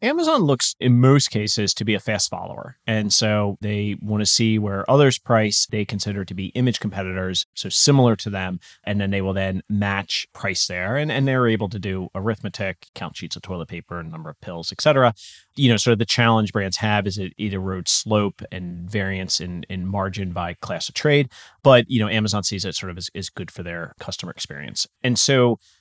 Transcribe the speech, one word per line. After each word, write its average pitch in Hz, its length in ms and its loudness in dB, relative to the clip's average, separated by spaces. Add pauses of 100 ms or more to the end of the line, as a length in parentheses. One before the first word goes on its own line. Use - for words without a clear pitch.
Amazon 311 400 2
looks 143 400 2
in 120 180 6
most 135 320 6
cases 107 440 -2
to 107 100 -4
be 110 80 2
a 98 80 0
fast 104 280 -2
follower, - 460 -10 (100)
and 107 280 0
so 104 480 2
they 104 400 -2
want 107 180 -2
to 104 60 0
see 110 340 2
where 98 320 -4
others 135 260 6
price 110 500 2
they 107 180 -2
consider 98 400 -4
to 101 80 -12
be 95 140 -6
image 123 340 0
competitors, 92 720 -4
so - 160 -8
similar 123 480 4
to - 120 -8
them, 92 300 -4 (240)
and 101 160 -2
then 98 120 0
they 98 100 0
will 95 100 -2
then 95 380 -2
match 101 640 -2
price - 340 -4
there, 92 300 -4
and, 151 120 -2
and 135 160 0
they're 131 220 2
able 110 220 2
to 104 100 -8
do 95 340 -6
arithmetic, 98 840 -6
count 87 200 -10
sheets - 220 -12
of - 60 -18
toilet 87 260 -8
paper, 85 280 -12
and 80 140 -10
number 80 180 -14
of - 120 -20
pills, 85 320 -10
et - 80 -10
cetera. 131 320 4 (420)
You 131 140 4
know, 113 80 6
sort 120 160 4
of 104 60 2
the 110 60 2
challenge 113 460 4
brands 95 240 -2
have 104 320 0
is 95 100 -4
it, 92 200 -6
it 101 160 -4
erodes 95 340 -6
slope 104 540 0 (100)
and 90 400 -10
variance 95 480 -4
in, 87 300 -8
in 92 180 -6
margin 98 460 -4
by 87 220 -6
class - 340 -8
of - 60 -14
trade, 147 360 2 (320)
but, 127 260 8
you 120 120 2
know, 104 80 0
Amazon 107 340 0
sees 98 220 -4
it 90 100 -6
sort 95 140 -8
of 87 80 -10
as, 87 180 -10
as 98 140 -10
good 90 200 -12
for - 140 -14
their 85 380 -10
customer - 320 -10
experience. - 520 -10 (160)
And 123 160 0
so 123 420 4 (220)